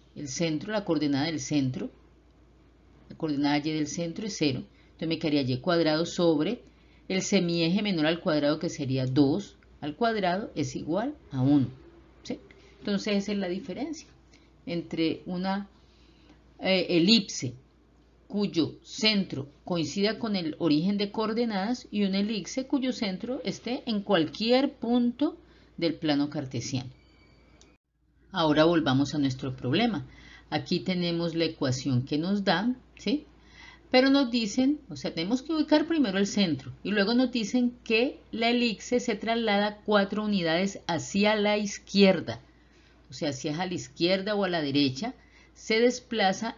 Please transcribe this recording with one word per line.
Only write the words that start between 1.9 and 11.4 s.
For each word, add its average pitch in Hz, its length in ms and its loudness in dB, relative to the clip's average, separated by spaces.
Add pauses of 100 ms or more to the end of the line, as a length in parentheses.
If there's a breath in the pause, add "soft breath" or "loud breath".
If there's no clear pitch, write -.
la - 60 -20
coordenada 147 420 0
Y 151 140 -4
del 156 160 -2
centro 170 380 -6
es 202 120 -8
cero. 135 240 0 (300 soft breath)
Entonces 165 160 -6
me 160 100 -2
quedaría 147 240 0
Y 127 160 -2
cuadrado 165 480 2
sobre 170 560 0 (460 soft breath)
el 190 120 0
semieje 175 600 2
menor 175 240 0
al 170 140 2
cuadrado, 151 380 2
que 165 120 -4
sería 131 340 -2
dos 143 520 2 (260)
al 147 140 -8
cuadrado 214 580 0
es 147 220 -4
igual 190 380 -4 (180)
a 131 100 -2